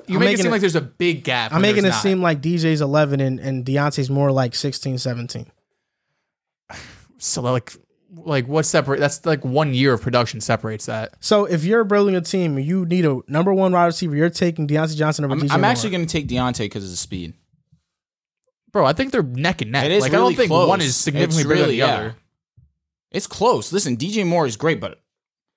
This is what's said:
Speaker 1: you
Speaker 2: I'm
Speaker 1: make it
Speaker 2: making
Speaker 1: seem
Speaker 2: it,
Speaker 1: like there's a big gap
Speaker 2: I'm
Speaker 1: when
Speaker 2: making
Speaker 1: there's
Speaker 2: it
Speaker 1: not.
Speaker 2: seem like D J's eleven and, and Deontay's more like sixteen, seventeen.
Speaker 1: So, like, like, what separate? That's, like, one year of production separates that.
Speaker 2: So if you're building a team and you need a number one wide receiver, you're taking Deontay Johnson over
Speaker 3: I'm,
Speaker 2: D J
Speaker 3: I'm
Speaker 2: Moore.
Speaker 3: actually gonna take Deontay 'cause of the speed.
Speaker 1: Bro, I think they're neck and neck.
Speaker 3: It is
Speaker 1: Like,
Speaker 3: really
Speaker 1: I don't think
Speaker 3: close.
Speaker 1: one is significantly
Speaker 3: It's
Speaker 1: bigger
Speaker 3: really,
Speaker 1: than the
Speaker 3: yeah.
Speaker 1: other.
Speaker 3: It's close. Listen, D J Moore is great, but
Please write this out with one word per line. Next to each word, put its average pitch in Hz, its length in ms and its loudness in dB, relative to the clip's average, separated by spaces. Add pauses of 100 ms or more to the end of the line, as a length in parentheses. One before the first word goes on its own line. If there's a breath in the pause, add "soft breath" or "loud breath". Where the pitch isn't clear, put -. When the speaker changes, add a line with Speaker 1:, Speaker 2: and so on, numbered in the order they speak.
Speaker 1:
you 185 100 -2
Speaker 2:
I'm 190 40 4
Speaker 1:
make 190 80 6
it - 40 4
Speaker 2:
making - 100 2
Speaker 1:
seem - 40 2
Speaker 2:
it, - 60 2
Speaker 1:
like 214 80 2
there's 180 160 2
a 156 60 2
big 165 420 -2
gap 123 280 -2
Speaker 2:
I'm 156 40 2
Speaker 1:
when 185 60 4
Speaker 2:
making 208 220 4
Speaker 1:
there's 190 100 2
Speaker 2:
it - 20 0
Speaker 1:
not. 214 60 -2
Speaker 2:
seem 190 200 2
like 160 200 0
D 170 160 0
J's 160 240 2
eleven 143 380 2
and, 131 200 -2
and 131 240 -6
Deontay's 139 460 -2
more 139 200 2
like 131 240 0
sixteen, 135 440 -4
seventeen. 120 520 -8 (1700 loud breath)
Speaker 1:
So, - 240 -6
like, 123 300 -2 (420)
like, 143 340 -4
what 151 180 0
separate? 139 340 0
That's, 143 240 -2
like, 156 200 0
one 135 300 0
year 131 200 4
of 110 80 -2
production 120 380 0
separates 110 460 -4
that. 110 340 -8
Speaker 2:
So 208 240 2
if 170 200 -2
you're 220 200 2
building 202 320 2
a 180 40 0
team 170 360 -2
and 135 100 -2
you 185 180 0
need 175 220 2
a 131 220 0
number 175 260 2
one 190 180 2
wide 175 140 4
receiver, 165 300 -2
you're 160 120 4
taking 170 380 -2
Deontay 156 300 0
Johnson 151 280 0
over 135 100 0
Speaker 3:
I'm, 143 60 0
Speaker 2:
D 143 80 0
J 143 60 2
Speaker 3:
I'm 170 60 4
Speaker 2:
Moore. 202 100 4
Speaker 3:
actually 226 200 -2
gonna 175 160 -2
take 156 220 -4
Deontay 120 420 -2
'cause 101 140 -8
of 95 60 -12
the 87 60 -10
speed. 87 380 -8 (1400)
Speaker 1:
Bro, 170 140 4
I 139 60 4
think 262 200 -2
they're 233 100 0
neck 143 400 -2
and 110 100 -8
neck. 139 120 0
Speaker 3:
It 151 80 0
is 208 100 2
Speaker 1:
Like, 139 100 0
Speaker 3:
really - 120 4
Speaker 1:
I - 40 4
don't - 80 0
think 240 140 2
Speaker 3:
close. 170 180 4
Speaker 1:
one 185 120 2
is 135 160 -2
significantly 160 460 0
Speaker 3:
It's 139 60 0
Speaker 1:
bigger 156 60 4
Speaker 3:
really, - 80 2
Speaker 1:
than 151 80 2
the 120 60 0
Speaker 3:
yeah. 135 180 2
Speaker 1:
other. 110 220 -6 (960)
Speaker 3:
It's 196 140 -4
close. 220 460 0
Listen, 165 240 -2
D 147 140 -4
J 214 140 -2
Moore 170 220 2
is 113 100 -4
great, 147 240 -2
but 87 200 -12 (560)